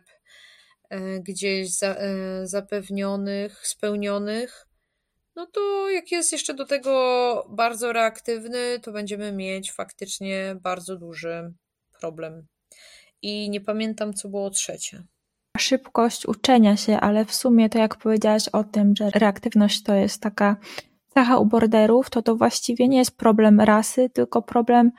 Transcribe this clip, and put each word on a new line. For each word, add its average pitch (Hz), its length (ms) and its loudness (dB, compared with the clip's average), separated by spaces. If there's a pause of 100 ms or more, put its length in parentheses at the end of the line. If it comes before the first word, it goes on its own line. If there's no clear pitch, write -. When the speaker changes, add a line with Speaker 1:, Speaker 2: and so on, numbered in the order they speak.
(880)
Speaker 1:
e, 190 300 -10
gdzieś 190 580 -6
za-, 196 180 -4
e, 190 520 -8
zapewnionych, 196 1200 -6
spełnionych, 208 1000 -6 (680)
no 339 100 -12
to 392 440 -4
jak 359 220 -6
jest 339 200 -2
jeszcze 302 220 -6
do 269 120 -10
tego 254 840 0
bardzo 233 440 -4
reaktywny, 233 840 -4
to 226 120 -16
będziemy 208 400 -8
mieć 190 400 -8
faktycznie 190 880 -10
bardzo 185 340 -8
duży 170 580 -12 (460)
problem. 160 480 -12 (760)
I 208 280 -8
nie 202 120 -6
pamiętam, 214 520 -6
co 202 160 -14
było 196 200 -6
trzecie. - 540 -10 (540)
Speaker 2:
Szybkość - 680 -2
uczenia 220 520 4
się, 208 220 0
ale 214 260 2
w - 80 -12
sumie 226 360 4
to, 233 80 -2
jak 220 180 0
powiedziałaś 214 520 0
o 214 160 0
tym, 208 340 4
że 208 120 -2
reaktywność 208 760 2
to 214 100 0
jest 196 280 0
taka 208 360 0 (560)
cecha 247 240 4
u 226 80 4
borderów, 220 640 4
to 233 120 -2
to 226 140 0
właściwie 240 520 0
nie 262 100 4
jest 247 200 0
problem 214 420 6
rasy, 220 500 4
tylko 240 320 0
problem 240 580 4